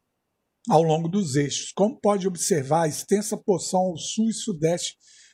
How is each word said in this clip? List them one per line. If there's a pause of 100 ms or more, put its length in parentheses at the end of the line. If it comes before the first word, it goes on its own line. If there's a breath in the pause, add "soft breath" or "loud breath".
(680)
ao
longo
dos
eixos,
como
pode
observar
a
extensa
porção
ao
sul
e
sudeste (360 soft breath)